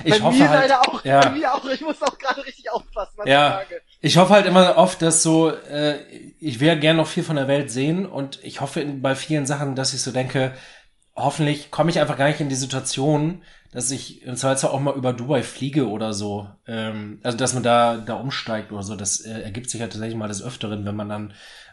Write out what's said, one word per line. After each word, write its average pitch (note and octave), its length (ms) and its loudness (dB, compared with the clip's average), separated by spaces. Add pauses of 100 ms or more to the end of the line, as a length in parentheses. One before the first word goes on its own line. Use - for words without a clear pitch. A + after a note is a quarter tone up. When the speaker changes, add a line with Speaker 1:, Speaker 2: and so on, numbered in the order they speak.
Speaker 1:
Ich G#3 160 4
Speaker 2:
bei G#3+ 60 0
Speaker 1:
hoffe B3 120 4
Speaker 2:
mir C#4+ 120 8
Speaker 1:
halt, C4+ 200 6
Speaker 2:
leider C4 120 4
auch, - 220 0
Speaker 1:
ja. C3+ 180 6
Speaker 2:
bei C#3 100 6
mir C#4+ 220 -2
auch. C4+ 180 -4
Ich C4 100 -4
muss D4+ 220 -6
auch C#4 160 -2
gerade C4+ 260 -4
richtig B3+ 260 -14
aufpassen, - 460 -8
was G#3 100 -10
Speaker 1:
Ja. C#3+ 360 4
Speaker 2:
ich - 60 -18
sage. F3 120 -14 (200)
Speaker 1:
Ich D3+ 160 2
hoffe F#3 160 8
halt G3+ 120 8
immer F3+ 320 6
oft, F3+ 240 4
dass D#3+ 220 2
so, D#3+ 260 4
äh, D3 460 -2 (440)
ich C3+ 200 -6
will D#3+ 200 4
gern D#3 180 4
noch D#3 100 2
viel E3+ 160 -4
von D#3 140 -2
der C3+ 100 -2
Welt C#3 240 0
sehen D#3 340 -2
und C3+ 380 -10
ich - 180 -12
hoffe C#3+ 200 -6
in, C#3 200 -6
bei C3+ 140 0
vielen C#3+ 320 -2
Sachen, C#3+ 280 -2
dass C3 200 -4
ich B2 80 -4
so C3 80 -6
denke, B2+ 420 -2 (600)
hoffentlich C#3+ 560 -2
komme D3+ 180 0
ich E3+ 100 0
einfach D3 180 0
gar C#3 100 2
nicht D3+ 140 -2
in D3 80 -2
die C3+ 60 -4
Situation, C#3 840 -2 (300)
dass B2 200 -6
ich - 340 -12
im B2 100 -10
Zweifelsfall C3+ 360 0
auch C3+ 80 -2
mal C#3 160 -2
über B2+ 180 -2
Dubai A#2+ 300 -2
fliege C3 460 -2
oder A2 240 -4
so. G2+ 340 -6 (180)
Ähm, G#2+ 580 -8
also, B2 140 -4
dass B2 160 -2
man B2 80 -4
da, A#2 360 4
da A2 180 -8
umsteigt A2 560 -8
oder G2+ 120 -10
so. G#2 120 -10
Das, G2 300 -6
äh, A2 160 -10
ergibt A2 280 -10
sich A2 120 -8
ja A2+ 60 -6
tatsächlich G#2+ 300 -8
mal G#2+ 120 -6
des G2 140 -10
Öfteren, G#2+ 420 -8
wenn G2+ 100 -6
man G#2 140 -8
dann G#2 240 -10 (400)